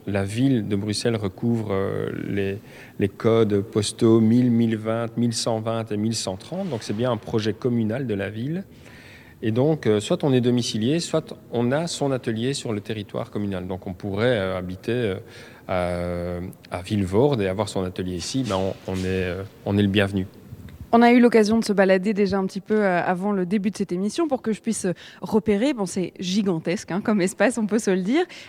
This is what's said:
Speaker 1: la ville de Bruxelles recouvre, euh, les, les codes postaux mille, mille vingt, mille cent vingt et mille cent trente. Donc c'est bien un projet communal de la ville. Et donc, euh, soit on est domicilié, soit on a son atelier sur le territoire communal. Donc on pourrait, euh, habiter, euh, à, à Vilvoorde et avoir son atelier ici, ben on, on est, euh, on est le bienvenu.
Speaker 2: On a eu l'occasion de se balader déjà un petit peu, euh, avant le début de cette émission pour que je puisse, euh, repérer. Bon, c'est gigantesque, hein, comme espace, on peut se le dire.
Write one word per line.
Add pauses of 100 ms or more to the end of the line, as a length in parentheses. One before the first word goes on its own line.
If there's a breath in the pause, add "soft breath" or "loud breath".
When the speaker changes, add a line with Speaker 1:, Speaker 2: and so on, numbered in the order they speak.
Speaker 1:
la
ville
de
Bruxelles
recouvre,
euh, (200)
les, (400 loud breath)
les
codes
postaux
mille,
mille
vingt,
mille
cent
vingt
et
mille
cent
trente.
Donc
c'est
bien
un
projet
communal
de
la
ville. (760 loud breath)
Et
donc,
euh,
soit
on
est
domicilié,
soit (160)
on
a
son
atelier
sur
le
territoire
communal.
Donc
on
pourrait,
euh,
habiter, (720 loud breath)
euh, (320)
à,
à
Vilvoorde
et
avoir
son
atelier
ici,
ben
on, (140)
on
est,
euh, (220)
on
est
le
bienvenu. (680)
Speaker 2:
On
a
eu
l'occasion
de
se
balader
déjà
un
petit
peu,
euh,
avant
le
début
de
cette
émission
pour
que
je
puisse,
euh, (260 loud breath)
repérer.
Bon,
c'est
gigantesque,
hein,
comme
espace,
on
peut
se
le
dire. (260 loud breath)